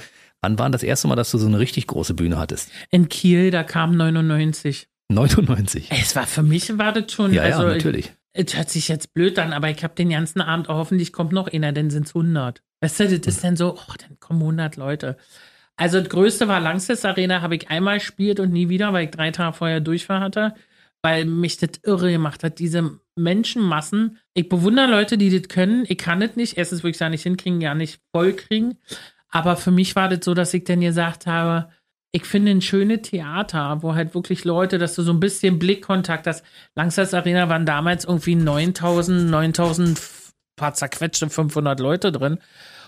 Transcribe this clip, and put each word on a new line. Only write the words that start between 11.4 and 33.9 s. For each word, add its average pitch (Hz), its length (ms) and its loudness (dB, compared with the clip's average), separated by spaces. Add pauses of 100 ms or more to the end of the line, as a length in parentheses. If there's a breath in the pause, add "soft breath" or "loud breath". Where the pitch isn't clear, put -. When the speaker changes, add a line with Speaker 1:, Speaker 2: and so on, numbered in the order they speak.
Speaker 2:
einer, 151 240 -2
dann 151 160 0
sind's 147 240 -4
hundert.“ 165 500 -2 (200)
Weißt 160 180 -2
du, 208 40 4 (140)
das - 80 -6
ist 170 100 0
Speaker 1:
Hm. - 60 -8
Speaker 2:
dann 180 140 0
so, 175 200 -2
„Oh, - 220 -18
dann - 220 -20
kommen 165 220 -2
hundert 160 340 -2
Leute.“ 139 400 -6 (600 soft breath)
Also 175 240 2
das 175 100 -6
Größte 202 380 4
war 190 120 2
Langstes 185 440 -2
Arena, 185 360 0
hab 170 120 -4
ich 160 180 -6
einmal 190 280 0
gespielt 202 420 -2
und 185 120 0
nie 175 160 2
wieder, 196 240 0
weil 170 140 0
ich 156 40 -8
drei 160 220 -4
Tage 165 240 -4
vorher 165 240 -2
Durchfall 170 400 -2
hatte, 214 340 -2 (480 soft breath)
weil 160 220 2
mich 165 320 -2
das - 140 -2 (120)
irre 180 280 2
gemacht 160 340 -2
hat, 160 140 -4
diese 165 400 -2 (180)
Menschenmassen. 202 1040 0 (160 loud breath)
Ich 180 140 0
bewundere 220 420 4
Leute, 208 280 2
die 190 180 4
das 180 120 -2
können. 214 400 2
Ich 185 100 -2
kann 175 220 0
das 226 160 -2
nicht. 233 220 -4
Erstens 175 240 -4
würde 170 80 0
ich 160 60 -4
es - 40 -6
ja 165 80 -2
nicht 160 140 -4
hinkriegen, 180 380 -2
ja 147 140 -2
nicht 156 260 -4 (120)
voll 180 220 2
kriegen. 220 420 -2 (540 loud breath)
Aber 170 260 2
für 180 140 0
mich 185 260 4
war 190 120 2
das 180 160 -2
so, 175 100 0
dass 175 200 0
ich 180 100 -2
dann 175 160 2
gesagt 170 460 -2
habe, 165 420 -2 (460 soft breath)
ich 165 120 -4
finde 208 240 2
ein 190 100 4
schönes 202 420 2
Theater, 156 800 -4
wo 160 120 -2